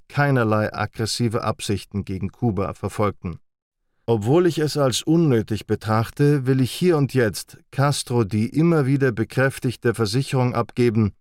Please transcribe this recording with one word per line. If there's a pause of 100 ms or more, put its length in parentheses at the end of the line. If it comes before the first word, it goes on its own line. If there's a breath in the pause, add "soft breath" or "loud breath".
keinerlei
aggressive
Absichten
gegen
Kuba
verfolgten. (640)
„Obwohl
ich
es
als
unnötig
betrachte,
will
ich
hier
und
jetzt (120)
Castro
die
immer
wieder
bekräftigte
Versicherung
abgeben,